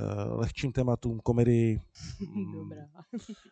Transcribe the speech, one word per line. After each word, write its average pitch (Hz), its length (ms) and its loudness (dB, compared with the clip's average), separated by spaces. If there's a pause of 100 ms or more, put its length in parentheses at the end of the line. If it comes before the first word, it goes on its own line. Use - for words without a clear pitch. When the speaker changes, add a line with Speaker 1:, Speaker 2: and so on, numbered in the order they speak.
(240)
Speaker 1:
lehčím 113 480 -2
tématům, 120 480 0
komedii, 117 600 4 (140)
Speaker 2:
<laughs> - 420 -10
Speaker 1:
mm, 175 180 -4
Speaker 2:
Dobrá. 151 320 -12 (680)